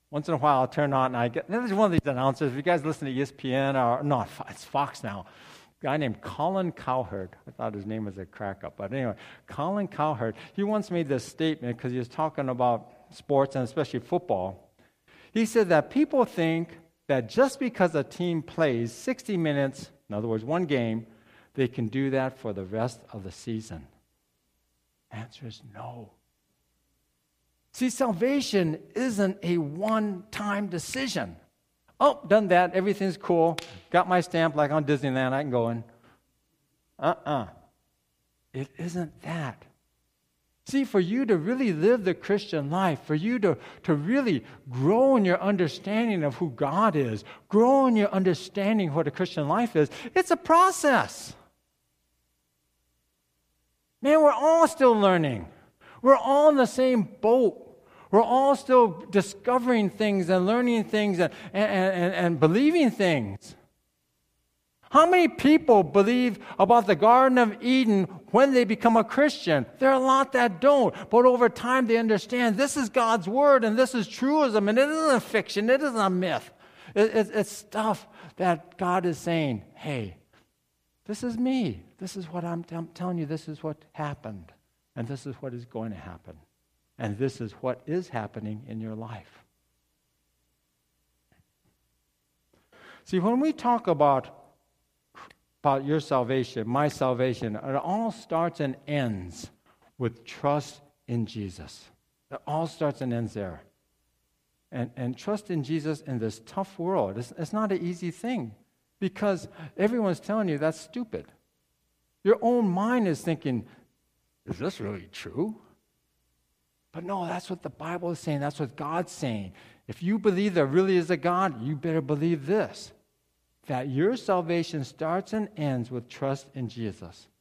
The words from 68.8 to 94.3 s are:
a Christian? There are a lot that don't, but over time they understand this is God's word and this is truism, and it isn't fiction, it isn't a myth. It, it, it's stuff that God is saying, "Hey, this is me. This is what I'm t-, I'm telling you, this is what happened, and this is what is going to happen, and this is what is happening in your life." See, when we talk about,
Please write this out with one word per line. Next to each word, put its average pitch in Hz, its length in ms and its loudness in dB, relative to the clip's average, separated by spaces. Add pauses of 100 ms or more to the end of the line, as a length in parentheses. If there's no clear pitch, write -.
a 220 80 6
Christian? 180 640 2 (140)
There 262 100 4
are 269 100 6
a 262 60 0
lot 269 260 4
that 233 300 2
don't, 262 340 4 (140)
but 240 160 6
over 247 240 6
time 247 380 0
they 226 100 4
understand 226 580 2
this 277 220 0
is 254 100 -2
God's 226 400 0
word 262 380 4
and 220 120 0
this 254 160 2
is 226 140 -2
truism, 254 640 2
and 226 80 2
it 277 100 6
isn't 302 360 2
fiction, 214 460 -2
it 269 120 4
isn't 254 180 -2
a 196 100 2
myth. 180 440 -2 (400)
It, 214 200 2
it, 220 200 0
it's 214 180 -2
stuff - 560 -6 (300)
that 175 400 -2
God 180 280 0
is 165 120 -2
saying, 147 560 -2
"Hey, 120 440 -8 (880)
this 214 180 -10
is 233 140 -6
me. 240 460 -2 (140)
This 185 180 -12
is 175 160 -12
what 170 140 -8
I'm 170 180 -6
t-, 165 120 -14
I'm 165 140 -8
telling 175 280 -6
you, 160 80 -4
this 156 240 -8
is 151 120 -14
what 151 300 -10
happened, 113 640 -12 (420)
and 117 100 -6
this 135 200 -12
is 135 160 -12
what 131 120 -10
is 120 120 -14
going 113 260 -10
to 95 60 -12
happen, 82 400 -18 (600)
and 104 200 -6
this 127 240 -4
is 107 120 -10
what 127 320 -6
is 175 220 -4
happening 107 580 -10
in 113 140 -12
your 110 160 -10
life." 113 480 -16 (3500)
See, 185 160 -2
when 226 220 2
we 311 100 0
talk 240 360 -2
about, 143 640 0 (1080)